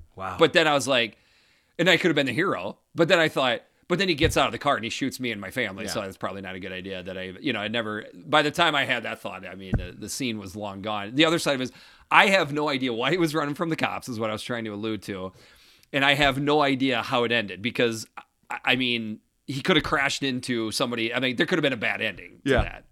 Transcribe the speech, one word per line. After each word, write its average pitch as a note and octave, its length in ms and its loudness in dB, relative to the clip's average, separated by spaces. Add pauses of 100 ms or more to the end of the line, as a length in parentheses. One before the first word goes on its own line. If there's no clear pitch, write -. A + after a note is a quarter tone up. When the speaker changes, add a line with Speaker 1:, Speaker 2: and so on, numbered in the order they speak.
(160)
Speaker 1:
Wow. F#2 240 -8
Speaker 2:
But D#3+ 140 6
then E3 140 6
I D3 60 4
was C3+ 140 2
like, A#2+ 300 0 (600)
and E3+ 120 2
I E3+ 80 6
could F3+ 100 2
have D#3 80 4
been C#3+ 100 2
the B2 80 -2
hero. A2+ 460 -2 (160)
But E3 120 4
then F3 120 6
I D#3 100 4
thought, B2+ 320 0 (260)
but F3 120 0
then G3 100 2
he D#3+ 60 2
gets D3+ 200 2
out C#3+ 120 4
of G#2+ 40 -2
the A2+ 60 -8
car C#3+ 180 2
and G#2+ 80 -4
he A2+ 60 -4
shoots - 300 -4
me B2 120 -4
and G#2 80 -6
my F#2+ 120 -10
family. G2 340 -4
Speaker 1:
Yeah. G2+ 60 -4
Speaker 2:
So A2 100 -2
that's F#2+ 160 -8
probably G2 240 -8
not F#2 140 -10
a F#2+ 40 -8
good F#2 140 -10
idea F#2 300 -8
that F#2 160 -8
I, F#2 200 -8
you A#2+ 140 -2
know, G#2+ 60 -2
I G#2 80 -4
never, G#2+ 380 -4 (100)
by D3+ 260 0
the D3 100 2
time E3 220 2
I C#3 120 2
had A#2+ 180 -2
that A2 180 -8
thought, F#2+ 240 -10
I F2+ 80 -12
mean, F#2+ 240 -8
the, F2+ 200 -4
the G#2 120 -10
scene A#2 300 -4
was G2 160 -12
long G2+ 260 -8
gone. G#2 320 -6
The D3+ 120 6
other D#3+ 140 2
side D3 160 0
of B2+ 60 -4
it B2+ 40 -4
is, A2+ 60 -8 (380)
I F3+ 180 8
have F3+ 240 4
no D3 160 -2
idea C3 260 -2
why B2 180 0
he F#3 60 0
was D#3+ 180 2
running D3 180 -2
from E3 160 -4
the D#3+ 60 -2
cops G2 340 -4
is A2 100 -6
what A2 120 -2
I - 20 -2
was G#2+ 80 -6
trying A#2 240 -6
to G#2+ 80 -8
allude G#2+ 300 -4
to. F#2+ 280 -8 (600)
And C#3 140 2
I C#3+ 80 6
have C#3 260 2
no D3 220 4
idea C3 400 2
how A#2+ 220 0
it A#2 80 2
ended G2+ 320 -2
because, A#2 420 0 (460)
I, - 120 -6
I B2+ 120 4
mean, A#2+ 460 -2 (260)
he C#3 140 -6
could F3+ 140 4
have D3 80 4
crashed C#3+ 380 0
into B2+ 500 -2
somebody. A#2 400 -2
I B2 80 0
mean, B2+ 160 0
there D#3 120 2
could F#3 100 2
have D3+ 60 0
been C#3 100 2
a A#2 40 -6
bad G#2 240 -2
ending F#2+ 440 -8
to C#3 60 2
Speaker 1:
Yeah. A#2 120 4
Speaker 2:
that. F#2 280 -8